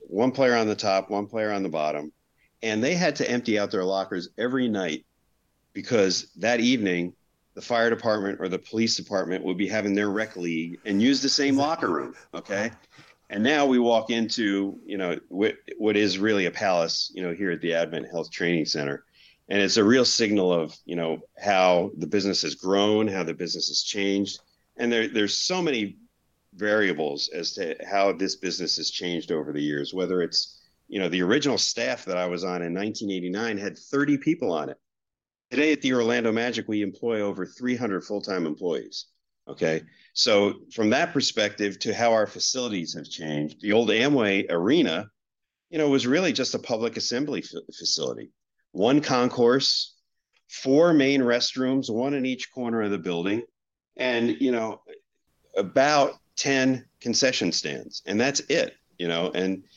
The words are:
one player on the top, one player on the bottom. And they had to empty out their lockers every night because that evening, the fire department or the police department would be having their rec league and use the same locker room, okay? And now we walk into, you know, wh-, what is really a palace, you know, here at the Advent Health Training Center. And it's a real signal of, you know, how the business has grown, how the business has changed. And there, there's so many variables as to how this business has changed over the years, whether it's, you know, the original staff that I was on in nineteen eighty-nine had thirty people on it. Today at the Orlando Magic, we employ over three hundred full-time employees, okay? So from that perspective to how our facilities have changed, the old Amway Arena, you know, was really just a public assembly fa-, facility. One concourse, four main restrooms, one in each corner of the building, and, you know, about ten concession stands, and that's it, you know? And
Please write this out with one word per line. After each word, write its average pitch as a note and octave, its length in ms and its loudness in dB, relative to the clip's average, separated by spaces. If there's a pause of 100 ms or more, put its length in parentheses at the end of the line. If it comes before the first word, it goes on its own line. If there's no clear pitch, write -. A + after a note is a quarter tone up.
one A2 240 0
player B2+ 260 2
on A2 100 2
the G#2+ 80 0
top, F#2+ 360 0
one G#2 160 -2
player G#2+ 260 -4
on G2 100 -2
the F#2+ 60 -2
bottom. D2+ 420 -4 (520)
And A2 200 -2
they D3+ 120 0
had F3 220 0
to C3 140 -2
empty A#2+ 280 0
out G2+ 120 -2
their F#2+ 140 -2
lockers F#2+ 540 -2
every B2+ 300 -2
night F#2 360 -4 (720)
because G2 640 0
that A2+ 240 0
evening, F#2+ 520 2 (420)
the G2+ 80 -16
fire A#2 280 2
department G#2+ 500 -2
or F#2+ 80 -2
the F2+ 100 -4
police A2+ 380 0
department F#2 480 -4
would F#2 140 -2
be G2+ 100 0
having G2+ 260 0
their G#2 160 2
rec G#2+ 260 -4
league E2+ 500 -4
and G2+ 140 2
use C3+ 220 4
the C3+ 60 0
same C#3 280 2
locker D3 320 0
room, D2 240 -2 (200)
okay? G2+ 400 -4 (580)
And G#2+ 140 -2
now D3 200 4
we C3 140 4
walk A#2 320 2
into, G#2 760 -2
you G2+ 140 -8
know, F2 220 -4 (100)
wh-, G2 260 -2 (220)
what G#2+ 180 2
is G2+ 220 2
really G2+ 280 2
a E2+ 40 0
palace, F2 640 0
you F#2 80 -8
know, F2 100 -2
here F#2 200 -2
at D#2 80 -4
the E2+ 140 -2
Advent D#2+ 360 -2
Health E2 220 -6
Training E2+ 320 0
Center. C#2+ 400 -4 (440)
And G2 140 2
it's F#2+ 140 2
a A2 80 6
real B2 200 6
signal G#2 480 2
of, E2 220 -2 (100)
you E2+ 120 -6
know, E2 240 -2 (180)
how F#2 600 4
the D#2+ 80 -6
business G2 360 0
has D2+ 140 -6
grown, G#2 500 2
how F#2+ 160 -2
the D#2+ 120 -4
business F2 340 -6
has - 140 -2
changed. G2 580 -2 (380)
And A#2+ 120 -2
there, A2+ 160 2
there's G#2 300 -2
so F#3 260 -2
many A#2 360 -4 (580)
variables F2 720 0
as E2+ 240 -6
to E2 240 -6 (120)
how G2 220 2
this F#2 240 -2
business F2 440 -4
has D#2 120 -4
changed F2 400 -4
over D2+ 220 -4
the D2 100 -4
years, C#2+ 320 -4
whether F2+ 280 -2
it's, - 380 -4 (280)
you G2 100 -6
know, G2 100 0
the F2+ 140 0
original C#3+ 360 2
staff A#2+ 480 -2
that F2+ 100 -2
I F2+ 100 0
was F2 160 -4
on F2+ 200 -4
in E2+ 100 -4
nineteen G2+ 380 -4
eighty-nine G2 480 -4
had G2 200 -8
thirty C#3+ 400 0
people C#3 320 -2
on D2 200 -4
it. - 80 -14 (720)
Today D3 220 2
at D3 100 -2
the C3 100 2
Orlando A#2 400 2
Magic, A#2 340 -2
we G#2+ 140 -2
employ G#2+ 400 -2
over G2 240 -2
three B2 320 -4
hundred G#2 280 -2
full-time F#2+ 420 -2
employees, D2+ 600 -4 (400)
okay? D#2+ 360 -2 (320)
So G#2 400 4 (180)
from G#2+ 180 2
that C#3 220 2
perspective G#2 680 0
to A2 120 -2
how A#2 200 2
our A2 140 4
facilities G2+ 680 -4
have D2+ 140 -14
changed, D2+ 520 -6
the G#2 120 -2
old A2 180 4
Amway A2 580 2
Arena, F#2+ 640 2 (600)
you E3+ 60 -8
know, D3+ 140 2
was C3 160 2
really D#3 260 2
just A#2+ 220 -2
a B2 40 -2
public A#2 380 -4
assembly B2 460 -4
fa-, - 240 -12
facility. B1+ 640 -4 (420)
One B2+ 280 4
concourse, B2 920 2 (540)
four D#3 440 4
main C#3 280 6
restrooms, B2+ 680 2
one B2 260 -2
in C3 120 -2
each B2+ 240 -6
corner A#2 320 -2
of G#2 80 0
the G2 80 0
building, F2+ 440 -2 (540)
and, A#2+ 440 0
you C3 100 2
know, A2 300 -2 (760)
about C3+ 580 4 (200)
ten C3 500 2 (160)
concession A#2 520 2
stands, C2+ 540 -6
and G#2 140 0
that's C#3 200 0
it, - 340 -2 (240)
you F2 80 -4
know? E2+ 300 0
And F#2 260 -2 (140)